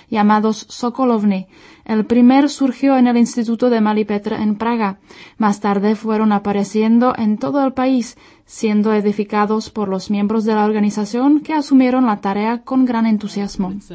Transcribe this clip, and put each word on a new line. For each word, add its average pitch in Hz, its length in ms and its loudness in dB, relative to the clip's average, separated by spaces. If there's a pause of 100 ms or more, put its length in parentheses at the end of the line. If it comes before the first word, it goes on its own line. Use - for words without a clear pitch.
(100)
llamados 214 600 2
Sokolovny. 220 760 -2 (380)
El 214 220 -2
primer 254 420 4
surgió 269 480 0
en 254 100 4
el 240 120 2
Instituto 233 500 0
de 226 140 2
Mali 214 240 0
Petr 202 260 -4
en 214 240 -2
Praga. 220 420 -4 (380)
Más 208 240 0
tarde 202 340 0
fueron 214 380 0
apareciendo 214 840 0
en 214 200 -2
todo 277 280 -2
el 269 100 -2
país, 254 420 -2 (300)
siendo 214 480 0
edificados 208 760 -2
por 208 180 -6
los 190 220 -4
miembros 208 340 0
de 220 100 0
la 214 100 2
organización 214 760 0
que 311 120 -8
asumieron 262 540 2
la 214 100 0
tarea 208 480 -4
con 262 220 0
gran 226 200 0
entusiasmo. 202 680 -4 (220)